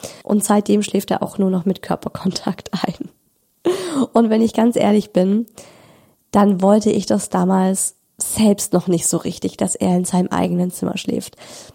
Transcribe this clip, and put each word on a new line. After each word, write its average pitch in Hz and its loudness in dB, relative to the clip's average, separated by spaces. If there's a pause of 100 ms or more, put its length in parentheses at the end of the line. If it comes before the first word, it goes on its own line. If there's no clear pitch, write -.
(240)
Und 208 0
seitdem 208 2
schläft - -2
er - -2
auch - -6
nur 190 2
noch 185 0
mit 185 -2
Körperkontakt - -6
<laughs> 185 -4
ein. - -6 (1040)
Und 233 4
wenn 220 2
ich 226 2
ganz 233 2
ehrlich 208 2
bin, 196 2 (840)
dann 202 4
wollte 208 4
ich 190 0
das 208 -2
damals 190 0 (220)
selbst - 0
noch 180 0
nicht 170 0
so 170 0
richtig, - -6
dass - -2
er 180 2
in 180 0
seinem 180 0
eigenen 180 0
Zimmer - -6
schläft. - -6 (400)